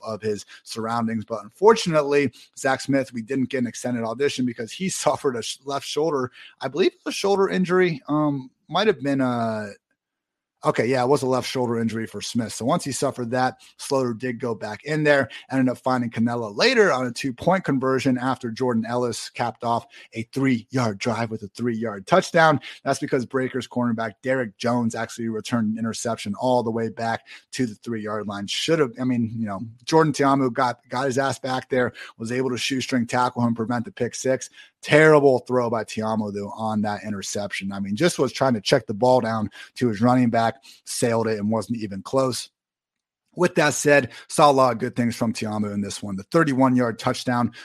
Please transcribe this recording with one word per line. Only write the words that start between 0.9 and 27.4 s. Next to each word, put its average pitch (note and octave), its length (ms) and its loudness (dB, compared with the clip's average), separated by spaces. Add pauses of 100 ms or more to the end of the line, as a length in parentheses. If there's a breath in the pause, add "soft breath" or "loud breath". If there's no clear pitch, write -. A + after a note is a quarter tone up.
But G#2 200 -8
unfortunately, D3 880 2 (260 loud breath)
Zach C3+ 220 0
Smith, C3+ 320 0
we A#2+ 100 -8
didn't B2+ 280 -2
get C3+ 80 -2
an A#2+ 100 -2
extended A#2+ 340 -4
audition B2+ 440 -2
because A#2 260 -6
he F#3 160 -4
<laughs> - 0 -
suffered C3+ 480 0
a A2+ 60 -4
sh-, - 220 -10
left C#3 220 -6
shoulder, D3 460 -2 (280 loud breath)
I C3+ 80 -4
believe F3 240 2
it - 120 -20
was D#4 100 -6
a - 20 -8
shoulder G3 340 2
injury, F3+ 580 2
um, C#3+ 420 0 (180)
might F#3 180 0
have D3+ 140 2
been C3+ 200 0
a, A2+ 480 -2 (960)
okay, C#3+ 220 2
yeah, B2+ 160 2
it B2 60 2
was C3+ 140 2
a C3 40 -2
left B2+ 220 0
shoulder A#2+ 320 -2
injury A2+ 260 -2
for G2+ 160 -12
Smith. A2+ 300 -6
So A2 120 -8
once D#3 200 0
he C#3 80 -6
suffered B2 400 -4
that, B2+ 240 0 (220 soft breath)
Sloter B2+ 380 -2
did B2 220 -6
go A#2 160 -4
back G#2+ 300 -10
in D#3 180 -2
there, C#3+ 260 4 (220 loud breath)
ended C3 180 2
up A#2+ 100 -2
finding B2 300 0
Cannella A#2 480 -2
later G#3 360 4
on B2+ 140 0
a A#2+ 60 -4
two-point E3+ 520 -2
conversion C3 520 2
after B2 340 -4
Jordan A2+ 360 0
Ellis A#2+ 420 -4
capped A#2+ 360 -4
off A#2 200 0 (300 loud breath)
a A2+ 80 -6 (100)
three-yard B2 640 0
drive A2+ 320 -2
with A2 120 -8
a G2 60 -12
three-yard A2 580 -6
touchdown. E3 540 2 (240 loud breath)
That's C#3 160 -2
because C3+ 260 -2
Breakers C3 400 -4
cornerback A2+ 460 -4 (100)
Derek B2+ 340 -2
Jones A#2+ 380 -2
actually A2+ 340 -8
returned A2 440 -2
an A2+ 60 -6
interception A2+ 640 -6
all B2 220 2
the A2+ 80 -4
way A2+ 180 -2
back A2+ 380 -6 (260 loud breath)